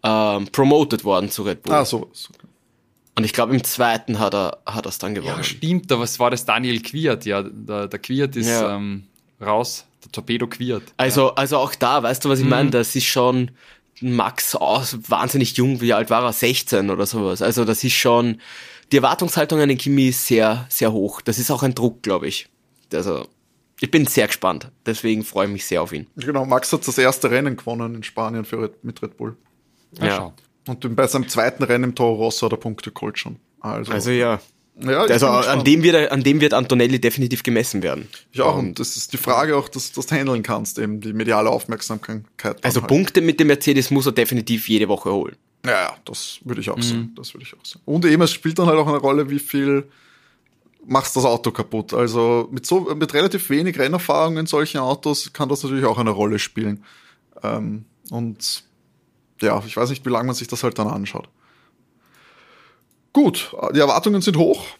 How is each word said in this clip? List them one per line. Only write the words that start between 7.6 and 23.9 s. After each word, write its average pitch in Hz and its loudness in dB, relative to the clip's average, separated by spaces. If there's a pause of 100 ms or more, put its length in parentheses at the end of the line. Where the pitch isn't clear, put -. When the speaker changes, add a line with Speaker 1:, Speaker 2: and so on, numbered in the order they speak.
Speaker 3:
der 104 -10
Kwiat 135 -4
ist, 113 -2
Speaker 1:
Ja. 110 0
Speaker 3:
ähm, 101 -8 (360)
raus, 110 -2 (200)
der - -20
Torpedo 117 -4
Kwiat. 117 -6 (140)
Speaker 1:
Also, 131 2
Speaker 3:
Ja. 123 0
Speaker 1:
also 139 0
auch 131 -2
da, 131 2
weißt 127 -2
du, 147 2
was 135 2
ich 131 0
Speaker 3:
Mhm. 131 4
Speaker 1:
meine? 135 4
Das 120 0
ist 127 0
schon 127 2 (500)
Max 120 -2
aus, 120 -2 (100)
wahnsinnig 117 0
jung. 127 2
Wie 117 2
alt 110 2
war 117 4
er? 120 0
Sechzehn 113 0
oder 95 0
sowas. 98 -2
Also 117 2
das 110 0
ist 123 2
schon, 120 2 (500)
die 139 4
Erwartungshaltung 151 2
an 143 4
den 131 2
Kimi 139 2
ist 127 -2
sehr, 113 2
sehr 113 0
hoch. 101 -2
Das 117 -4
ist 127 -2
auch 131 -2
ein 131 0
Druck, 117 -2
glaub 90 0
ich. - -6 (440)
Also 82 -4 (500)
ich 131 -18